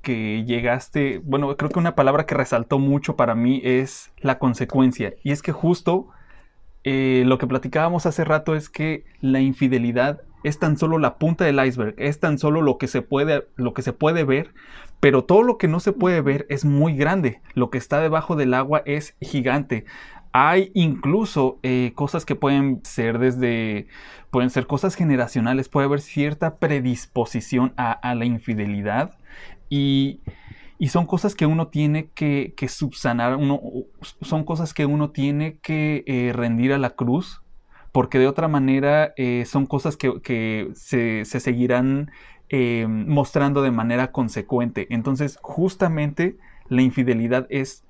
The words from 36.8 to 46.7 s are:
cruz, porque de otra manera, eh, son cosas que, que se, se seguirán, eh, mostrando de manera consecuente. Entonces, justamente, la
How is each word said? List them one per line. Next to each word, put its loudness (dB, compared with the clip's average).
cruz, -2
porque 2
de 6
otra 0
manera, 2
eh, -2
son 0
cosas -2
que, -2
que -4
se, -2
se -6
seguirán, 0
eh, 0
mostrando 0
de 2
manera 0
consecuente. -2
Entonces, -2
justamente, -2
la 2